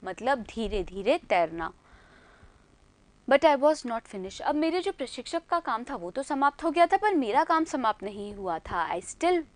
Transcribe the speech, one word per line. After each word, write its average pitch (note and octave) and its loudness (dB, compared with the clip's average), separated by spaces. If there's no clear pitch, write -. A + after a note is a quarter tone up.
मतलब A3 -2
धीरे G#3 -4
धीरे G3 0
तैरना। E3 0
But C4+ 6
I D4 6
was D4 2
not A3+ -4
finished। F#3+ -12
अब D4 0
मेरे E4 0
जो G4 -4
प्रशिक्षक C#4+ -8
का F4 0
काम A#3+ -4
था C#4 -8
वो F3+ -8
तो C4+ -6
समाप्त C#4 0
हो E4 0
गया E4+ 6
था, F4+ 2
पर G4+ 2
मेरा C4 2
काम D#4+ 2
समाप्त A#3+ -2
नहीं G#3 -8
हुआ F#3 -6
था। E3+ -4
I E3+ -4
still E4+ 0